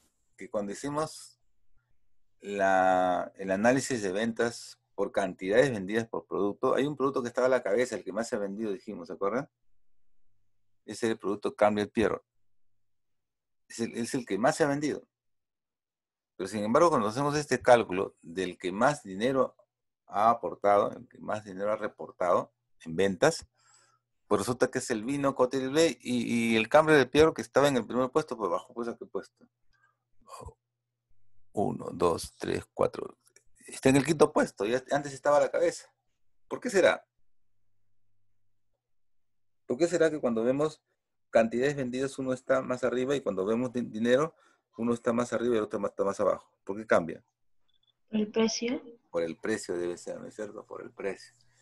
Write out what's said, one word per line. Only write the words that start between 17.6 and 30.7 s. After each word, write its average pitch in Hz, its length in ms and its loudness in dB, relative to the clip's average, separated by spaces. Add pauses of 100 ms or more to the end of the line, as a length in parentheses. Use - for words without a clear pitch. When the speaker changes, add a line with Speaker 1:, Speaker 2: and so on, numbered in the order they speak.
Speaker 1:
cálculo 104 600 2
del 90 360 -6
que 90 140 -6
más 127 320 0
dinero 135 520 -2 (500)
ha 101 240 2
aportado, 101 600 2
el - 160 -16
que - 100 -20
más 101 280 -8
dinero 101 260 -6
ha 107 60 -2
reportado 95 760 -2 (280)
en 80 140 -10
ventas, 98 520 0 (800)
pues 101 140 2
resulta 120 280 0
que 127 100 -4
es - 120 -10
el 107 120 -4
vino 139 320 -2
Cote 127 240 0
del 131 100 -4
Blay 151 320 2
y, 117 500 0
y 113 40 4
el 113 120 2
Campbell 156 300 6
de 131 80 6
Pierre 151 280 6
que - 80 -6
estaba 135 260 4
en 139 100 2
el 110 80 -2
primer 120 240 -2
puesto, 151 280 -2
pues 104 120 -2
bajó, 87 240 -4
pues, 117 140 -8
¿a 117 100 -10
qué - 80 -14
puesto? - 420 -12 (2000)